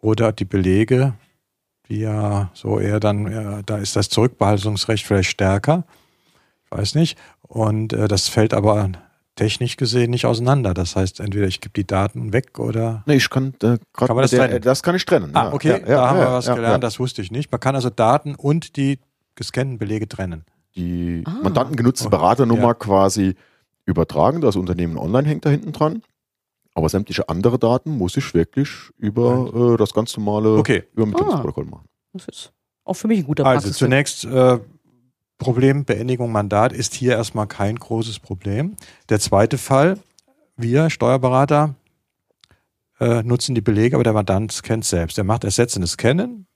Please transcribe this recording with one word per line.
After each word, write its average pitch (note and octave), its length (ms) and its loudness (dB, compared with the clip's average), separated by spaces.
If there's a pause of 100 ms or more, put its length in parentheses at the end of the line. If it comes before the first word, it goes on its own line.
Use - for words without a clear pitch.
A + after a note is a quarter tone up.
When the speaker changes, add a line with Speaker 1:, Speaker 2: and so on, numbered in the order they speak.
Speaker 1:
oder A2 280 2
die G#2+ 140 -4
Belege, G#2+ 680 2 (720)
die G#2+ 120 -6
ja G#2 520 -2
so G#2 260 -4
eher G2+ 220 -2
dann, G#2 260 0
äh, G#2 380 -8
da G#2+ 140 -4
ist G2+ 180 -4
das F#2+ 140 0
Zurückbehaltungsrecht G#2 960 0
vielleicht F#2+ 240 2
stärker, G2+ 540 0 (800)
ich - 40 -20
weiß - 240 -4
nicht, D#3 240 0 (220)
und, A2 540 -2
äh, G#2+ 120 0
das G#2 220 0
fällt A2 260 2
aber G#2 360 2 (440)
technisch A#2 420 -4
gesehen A#2+ 340 0
nicht B2 160 -2
auseinander. A#2+ 480 2
Das F2 200 -4
heißt, F#2+ 240 -2
entweder G2+ 300 -2
ich F2+ 140 -6
gebe - 100 -18
die G2+ 140 -4
Daten G#2 460 -4
weg - 280 -4
oder A2+ 460 -4
Speaker 2:
Nee, D3 80 4
ich B2+ 160 2
kann, C3 320 -2
äh, A#2 160 4 (140)
grad B2 160 0
Speaker 1:
Kann A2 60 2
man B2+ 80 2
das B2 100 2
Speaker 2:
mit B2+ 80 6
der, C3 80 4
Speaker 1:
trennen? B2 100 0
Speaker 2:
äh, - 20 -2
das B2+ 240 2
kann F3 100 2
ich F3+ 100 -2
trennen, D3 300 0
Speaker 1:
Ah, C#3 120 4
Speaker 2:
ja. G2+ 60 -6
Speaker 1:
okay, C#3+ 180 -2
Speaker 2:
Ja, F#3+ 80 2
Speaker 1:
da - 120 -10
Speaker 2:
ja, B2+ 200 4
Speaker 1:
haben F3 80 2
Speaker 2:
ja, D#3+ 80 4
Speaker 1:
wir B2+ 60 0
was B2 140 -2
Speaker 2:
ja, B2 80 2
Speaker 1:
gelernt, A#2 200 0
Speaker 2:
ja. - 40 2
Speaker 1:
das B2 220 -4
wusste B2+ 220 -6
ich G2 100 -10
nicht. C3 180 -8
Man A#2+ 80 -4
kann C3+ 160 0
also B2+ 160 -2
Daten B2+ 460 2
und D3+ 400 -2
die C#3 240 -2 (340)
gescannten B2+ 440 -6
Belege G#2+ 280 -4
trennen. F2 380 -8 (320)
Speaker 2:
Die F2 500 -4
Speaker 3:
Ah. F#3+ 160 -8
Speaker 2:
mandantengenutzte B2+ 640 0
Speaker 1:
Oh, G#2 40 0
Speaker 2:
Beraternummer A#2 580 4
Speaker 1:
ja. A#2 60 4
Speaker 2:
quasi G2 600 2 (500)
übertragen, E2+ 580 0
das A2+ 120 2
Unternehmen F2 420 -2
online A#2 300 0
hängt D3+ 180 -4
da D#3 60 2
hinten C#3+ 220 -2
dran. E3 300 -2 (720)
Aber D#2+ 140 0
sämtliche - 400 -4
andere G#2+ 300 0
Daten B2 400 0
muss A2 180 -2
ich - 180 -6
wirklich E2+ 340 0 (280)
über, A#2+ 560 0
Speaker 1:
Right. A#2+ 220 4
Speaker 2:
äh, - 40 0
das G#2+ 140 2
ganz A2 240 -2
normale G#2+ 420 2
Speaker 1:
Okay. G#2 260 0 (100)
Speaker 2:
Übermittlungsprotokoll A2+ 720 -2
Speaker 3:
Ah. - 40 -14
Speaker 2:
machen. - 180 -20 (240)
Speaker 3:
Das - 160 -16
ist - 240 -20 (320)
auch F#3+ 100 -4
für G#3+ 140 -6
mich G#3+ 120 2
ein D#3 40 -2
guter C#3+ 200 -2
Speaker 1:
Also C3+ 180 4
Speaker 3:
Praxistipp. C3 240 0
Speaker 1:
zunächst, C3+ 400 0
äh, B2+ 340 4 (800)
Problem, C3+ 460 2
Beendigung, A#2+ 460 -4
Mandat G#2 420 0
ist A#2+ 220 -6
hier B2 180 0
erstmal G#2+ 360 -2
kein G#2 280 -4
großes A2+ 440 -6
Problem. G#2+ 560 -6 (320)
Der G#2+ 100 2
zweite A2 400 2
Fall, D3+ 400 2 (580)
wir B2+ 340 0
Steuerberater, C3+ 840 2 (1300)
äh, A#2 240 0
nutzen A#2+ 320 -2
die A2+ 40 0
Belege, A2+ 360 2
aber B2+ 80 2
der A2+ 80 2
Mandant G#2 400 0
scannt A2+ 320 -4
selbst. E2+ 340 -2
Er G#2 60 -2
macht A2 180 0
ersetzendes G#2 500 0
Scannen G3 640 -2